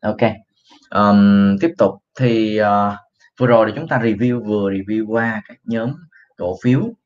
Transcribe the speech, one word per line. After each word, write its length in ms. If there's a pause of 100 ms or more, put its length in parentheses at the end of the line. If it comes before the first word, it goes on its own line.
Ok. 160 (720)
Ờm, 720
tiếp 160
tục 160 (260)
thì, 380
ờ, 400 (420)
vừa 80
rồi 180
thì 100
chúng 120
ta 120
review, 440
vừa 280
review 360
qua 400
các 160
nhóm 300 (440)
cổ 260
phiếu 180 (240)